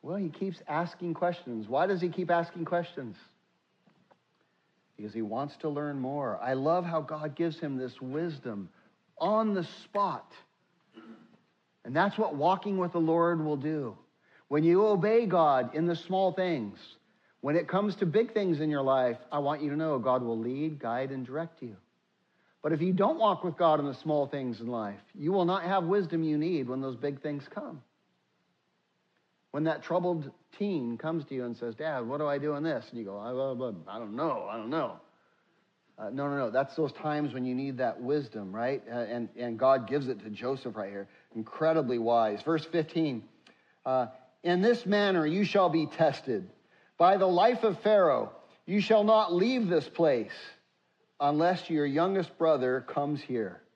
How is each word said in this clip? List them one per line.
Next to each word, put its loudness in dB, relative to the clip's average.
Well, -8
he -4
keeps -8
asking -4
questions. -4
Why 2
does 0
he -2
keep -2
asking 0
questions? -6
Because -10
he -4
wants -6
to -4
learn -4
more. -4
I -2
love 2
how -2
God -8
gives -2
him -6
this -8
wisdom -6
on 2
the -2
spot. -6
And -10
that's 2
what 0
walking 0
with 0
the 2
Lord 2
will -2
do. -4
When 2
you 6
obey 4
God 4
in 0
the 0
small 0
things, -2
when 0
it 0
comes 0
to 0
big 2
things 0
in 0
your 0
life, 4
I -2
want -2
you -2
to -2
know 0
God 2
will -2
lead, -4
guide, -4
and -8
direct -10
you. -14
But 0
if 0
you 2
don't 2
walk 2
with -4
God 6
in -2
the -4
small 0
things -6
in -8
life, -6
you -2
will 4
not 0
have 0
wisdom 0
you 0
need -2
when -4
those -6
big -6
things -8
come. -12
When -2
that -2
troubled -2
teen -2
comes -4
to -10
you -4
and -8
says, -6
"Dad, -6
what -4
do 0
I 0
do -2
in -4
this?" -4
And -12
you -8
go, -8
"I, -8
I, -6
I -8
don't -10
know, -4
I -6
don't -8
know." -4
Uh, -10
no, -6
no, -2
no. -2
That's 0
those -2
times -4
when -4
you -2
need -4
that -4
wisdom, -4
right? -4
Uh, -8
and, -6
and -6
God 6
gives -2
it -6
to -12
Joseph -6
right -6
here. -10
Incredibly 0
wise. 2
Verse 0
fifteen, -2
uh, 2
"In 2
this 4
manner 2
you 2
shall 4
be 2
tested. 0
By 8
the 4
life 4
of 2
Pharaoh, 4
you 0
shall 6
not 6
leave 2
this 2
place 2
unless 2
your 2
youngest 0
brother 2
comes -4
here." -6